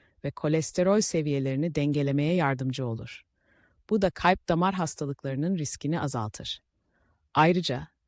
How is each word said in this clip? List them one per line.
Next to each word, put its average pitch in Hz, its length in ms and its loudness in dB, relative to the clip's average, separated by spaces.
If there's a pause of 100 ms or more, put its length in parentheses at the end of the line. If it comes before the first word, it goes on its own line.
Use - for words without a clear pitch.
(240)
ve 143 80 -4
kolesterol 180 720 2
seviyelerini 143 720 0
dengelemeye 143 580 2
yardımcı 135 520 0
olur. 117 360 -8 (680)
Bu 208 120 0
da 190 80 4
kalp - 400 2
damar 175 240 2
hastalıklarının 151 840 -4
riskini 151 440 -4
azaltır. 123 600 -6 (720)
Ayrıca 156 540 2 (200)